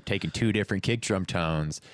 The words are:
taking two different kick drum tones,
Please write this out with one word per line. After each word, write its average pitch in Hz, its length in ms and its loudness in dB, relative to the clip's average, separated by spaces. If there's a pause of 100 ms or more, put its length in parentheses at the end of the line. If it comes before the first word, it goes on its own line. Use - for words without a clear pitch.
taking 101 240 -2
two 113 200 2
different 101 300 0
kick 117 200 0
drum 95 220 0
tones, 80 580 0 (120)